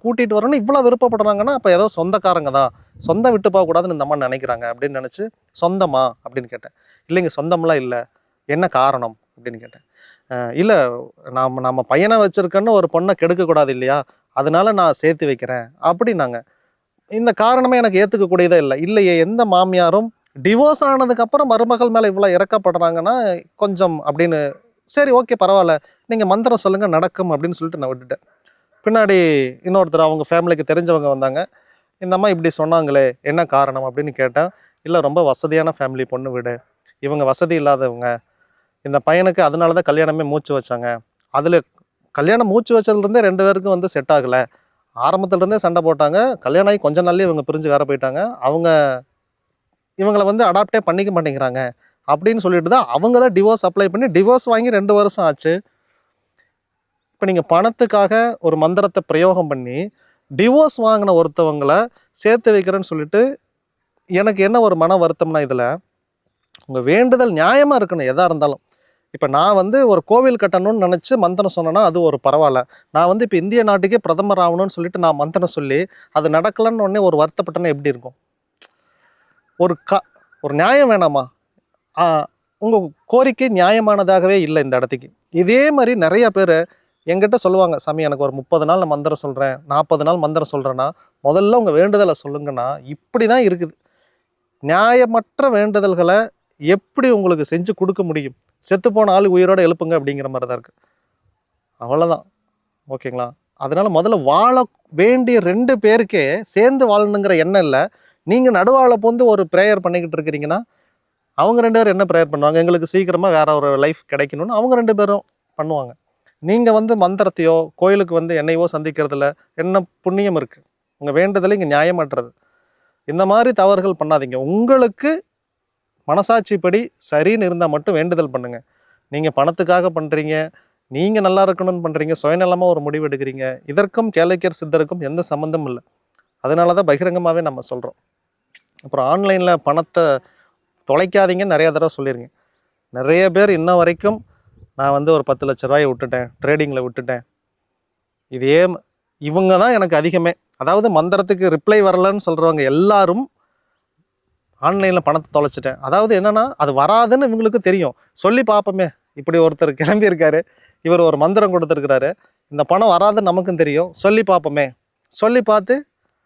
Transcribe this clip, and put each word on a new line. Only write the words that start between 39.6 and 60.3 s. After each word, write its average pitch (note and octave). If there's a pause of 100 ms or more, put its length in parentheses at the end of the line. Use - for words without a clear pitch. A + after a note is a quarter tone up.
தான் F3
கல்யாணமே D#3
மூச்சு D3
வச்சாங்க. A#2+ (460)
அதுல D#3+ (520)
கல்யாணம் G#3+
மூச்சு A3
வச்சதுலேருந்தே G#3+
ரெண்டு F#3
பேருக்கும் G3
வந்து F3+
செட் D3
ஆகல, B2+ (580)
ஆரம்பத்துலேருந்தே F#3
சண்டை F3
போட்டாங்க, D3+ (200)
கல்யாணம் F#3
ஆகி G#3
கொஞ்ச D3+
நாள்லயே F3+
இவங்க D#3
பிரிஞ்சு D#3
வேற C#3+
போயிட்டாங்க, C3+ (260)
அவங்க E3 (1300)
இவங்கள G3+
வந்து G#3+
அடாப்டே G3
பண்ணிக்க G3
மாட்டேங்கிறாங்க" C3+ (460)
அப்படின்னு F#3+
சொல்லிட்டு F3
தான் A#3
அவங்க F3+
தான் B3
டிவோர்ஸ் G3+
அப்ளை G3
பண்ணி, A#3+ (120)
டிவோர்ஸ் A#3+
வாங்கி A3+
ரெண்டு G3+
வருஷம் G3+
ஆச்சு. D#3+ (1600)
இப்ப -
நீங்க F3
பணத்துக்காக G3+ (260)
ஒரு D#3+
மந்திரத்தை F#3
பிரயோகம் F3
பண்ணி, B2+ (540)